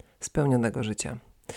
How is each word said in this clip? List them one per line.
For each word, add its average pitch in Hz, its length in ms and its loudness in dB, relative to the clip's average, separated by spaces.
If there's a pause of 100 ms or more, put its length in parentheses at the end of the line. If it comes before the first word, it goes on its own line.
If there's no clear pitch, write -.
(200)
spełnionego 123 640 2
życia. 107 340 -4 (400)